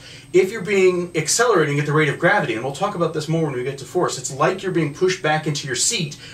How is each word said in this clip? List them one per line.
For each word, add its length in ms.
If 180
you're 120
being 520
accelerating 640
at 60
the 80
rate 160
of 80
gravity, 380
and 80
we'll 100
talk 220
about 180
this 140
more 180
when 80
we 100
get 140
to 80
force, 320
it's 140
like 320
you're 80
being 220
pushed 280
back 240
into 220
your 80
seat 420